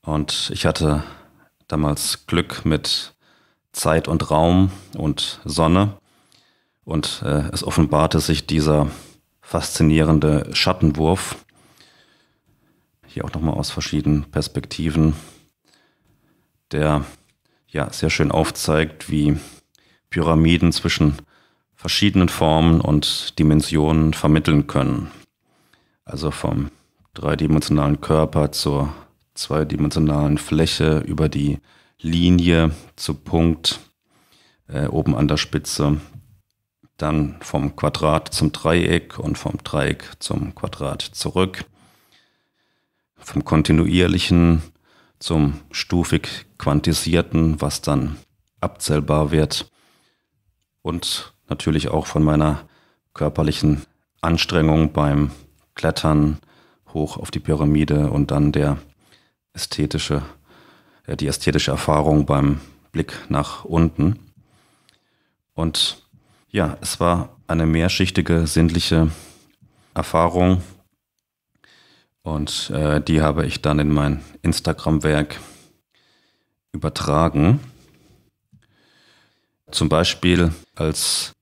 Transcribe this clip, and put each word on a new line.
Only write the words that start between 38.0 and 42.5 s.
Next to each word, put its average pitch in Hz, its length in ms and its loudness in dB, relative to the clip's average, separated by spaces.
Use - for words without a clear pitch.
zum 76 180 0
Dreieck 85 640 0
und 73 200 -6
vom - 260 -8
Dreieck - 560 -4
zum - 360 -6
Quadrat - 460 -8
zurück, - 600 -4